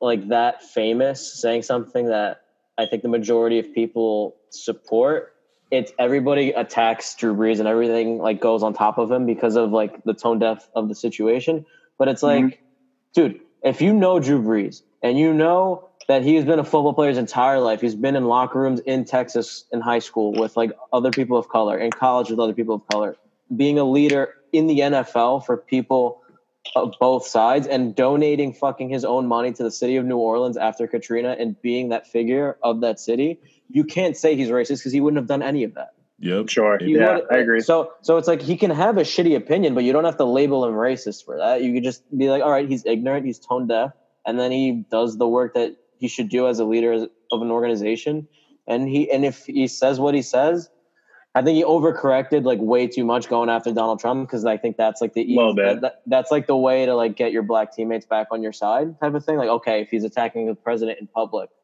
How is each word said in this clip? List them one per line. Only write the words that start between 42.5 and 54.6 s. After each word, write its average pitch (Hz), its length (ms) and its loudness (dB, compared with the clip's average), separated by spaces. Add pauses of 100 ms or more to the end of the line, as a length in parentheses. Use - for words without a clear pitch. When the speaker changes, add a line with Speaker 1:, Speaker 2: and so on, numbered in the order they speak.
Speaker 1:
right, 143 160 0
he's 131 160 -4
ignorant, 131 440 -2
he's 117 100 -6
tone 123 300 -4
deaf, 117 240 -2 (340)
and 117 140 -2
then 127 120 0
he 131 380 -2
does 113 300 -2
the 120 80 4
work 120 260 0
that 117 220 -2 (240)
he 127 80 -4
should 117 220 -6
do 123 180 2
as 117 120 0
a 113 60 0
leader 117 280 2
of 113 500 -4
an 117 80 -4
organization." 117 760 -2 (400)
And 127 220 -2
he, 143 220 0
and 139 120 2
if 135 220 -4
he 131 220 0
says 131 320 0
what 143 160 2
he 135 80 0
says, 165 460 0 (680)
I 131 40 4
think 156 160 4
he 165 80 4
overcorrected, 143 800 2
like, 123 160 2
way 123 260 2
too 127 160 -4
much 120 240 0
going 117 220 0
after 117 240 -2
Donald 113 260 0
Trump, 127 300 -4
'cause 113 160 -6
I 110 100 2
think 113 220 -6